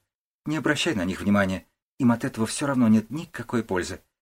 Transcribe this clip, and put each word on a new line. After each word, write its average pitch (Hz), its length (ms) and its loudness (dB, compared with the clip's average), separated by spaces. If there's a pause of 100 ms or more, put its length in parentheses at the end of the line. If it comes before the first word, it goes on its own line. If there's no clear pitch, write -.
(460)
Не 151 120 -4
обращай 151 380 -2
на 90 80 -2
них 92 180 -4
внимания. 98 460 2 (320)
Им 120 120 4
от 117 120 0
этого 110 240 -2
всё 143 200 -4
равно 127 200 2
нет 110 240 4
никакой 123 520 -6
пользы. 90 380 -4 (200)